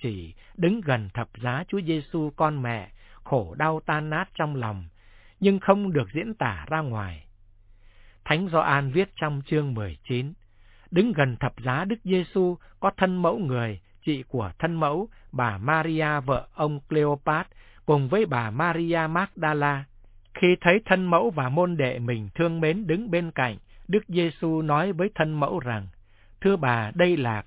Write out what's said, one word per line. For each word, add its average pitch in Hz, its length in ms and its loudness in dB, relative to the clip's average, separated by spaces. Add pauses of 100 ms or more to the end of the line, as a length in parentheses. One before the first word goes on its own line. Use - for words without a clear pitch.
chỉ 92 320 -8 (220)
đứng 190 240 2
gần 123 340 0
thập 120 140 -6 (140)
giá 127 260 -2
Chúa 196 120 -2
Giêsu 156 560 -2
con 151 260 0
mẹ, 117 280 -4 (340)
khổ 98 340 0
đau 156 280 0
tan 156 240 -2
nát 170 240 -4
trong 151 220 -2
lòng, 104 280 -6 (560)
nhưng 196 180 4
không 196 340 4
được 127 220 0
diễn 208 200 -6
tả 98 340 -4
ra 156 120 -2
ngoài. 101 440 -6 (1000)
Thánh 170 240 0
Gioan 143 420 2
viết 185 260 2
trong 147 300 -4
chương 147 280 0
mười 101 240 -6 (100)
chín, 127 240 -4 (580)
đứng 208 220 2
gần 135 280 2
thập 135 120 0 (120)
giá 131 200 -2
Đức 220 200 -4
Giêsu 180 520 0 (240)
có 196 160 2
thân 185 260 2
mẫu 170 160 2
người, 120 420 -2 (240)
chị 143 180 -2
của 110 360 -4
thân 165 160 -2
mẫu, 160 340 0 (240)
bà 120 260 -2
Maria 156 680 0
vợ 131 280 0
ông 151 340 -2
Cleopat, 151 580 0 (400)
cùng 143 220 4
với 208 180 2
bà 117 240 -2
Maria 165 500 0 (100)
Magdala. 151 760 0 (500)
Khi 180 140 4 (120)
thấy 180 240 6
thân 185 220 2
mẫu 180 240 4
và 143 180 -2
môn 175 280 2
đệ 127 220 0
mình 117 360 -4
thương 165 260 0
mến 170 260 0
đứng 190 240 -2
bên 170 200 0
cạnh, 120 260 -2 (320)
Đức 208 200 2
Giêsu 165 540 0
nói 156 300 2
với 180 220 -2
thân 156 260 0
mẫu 175 180 0
rằng, 113 280 -6 (540)
"Thưa 196 160 2
bà, 120 380 0
đây 175 220 4
là 117 300 0